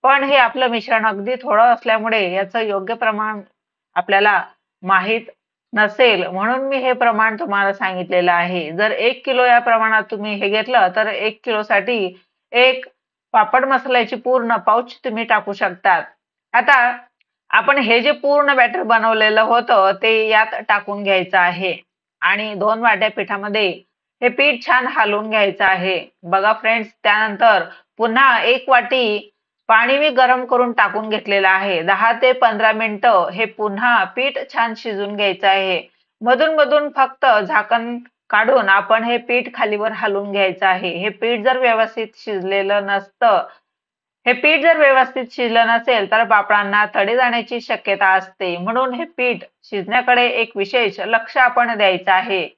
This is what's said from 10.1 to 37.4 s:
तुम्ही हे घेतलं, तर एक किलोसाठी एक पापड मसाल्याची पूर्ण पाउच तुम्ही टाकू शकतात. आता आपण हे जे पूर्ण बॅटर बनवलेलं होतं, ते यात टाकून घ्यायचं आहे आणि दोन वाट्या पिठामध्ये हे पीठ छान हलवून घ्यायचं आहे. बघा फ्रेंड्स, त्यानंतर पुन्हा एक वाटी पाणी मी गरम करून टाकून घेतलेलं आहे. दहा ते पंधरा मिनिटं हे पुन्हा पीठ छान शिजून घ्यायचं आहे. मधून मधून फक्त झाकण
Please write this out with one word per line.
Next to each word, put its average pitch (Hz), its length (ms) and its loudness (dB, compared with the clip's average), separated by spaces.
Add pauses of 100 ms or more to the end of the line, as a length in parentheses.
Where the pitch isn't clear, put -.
तुम्ही 208 240 -8
हे 202 140 -4
घेतलं, 220 460 0
तर 214 120 0
एक 214 360 -6
किलोसाठी 214 760 -2 (360)
एक 254 320 2 (480)
पापड 254 320 2
मसाल्याची 254 520 0
पूर्ण 233 400 0
पाउच 233 480 -2
तुम्ही 226 200 -6
टाकू 214 280 -2
शकतात. 180 500 0 (500)
आता 240 220 4 (760)
आपण 277 280 2
हे 233 220 2
जे 285 120 0
पूर्ण 285 420 2
बॅटर 254 300 2
बनवलेलं 220 560 2
होतं, 220 520 2
ते 220 360 0
यात 220 260 0 (140)
टाकून 202 340 -2
घ्यायचं 190 340 0
आहे 180 380 0 (460)
आणि 208 340 -2
दोन 214 240 -2
वाट्या 220 320 0
पिठामध्ये 202 580 -4 (520)
हे 247 80 2
पीठ 247 360 0
छान 254 240 0
हलवून 208 400 -2
घ्यायचं 202 360 0
आहे. 185 340 0 (240)
बघा 196 300 0
फ्रेंड्स, 220 360 -2 (140)
त्यानंतर 208 600 2 (360)
पुन्हा 233 420 2
एक 254 280 -2
वाटी 240 640 0 (360)
पाणी 240 300 2
मी 302 100 2
गरम 254 360 2
करून 247 260 0
टाकून 214 380 0
घेतलेलं 202 380 -2
आहे. 190 340 0
दहा 196 320 0
ते 254 200 2
पंधरा 220 400 2
मिनिटं 214 560 0
हे 202 180 -4
पुन्हा 214 580 -2
पीठ 269 320 -6 (120)
छान 233 260 -2
शिजून 202 400 -8
घ्यायचं 202 320 0
आहे. 190 340 0 (400)
मधून 262 340 2
मधून 294 400 2
फक्त 262 300 0 (120)
झाकण 233 600 -2 (320)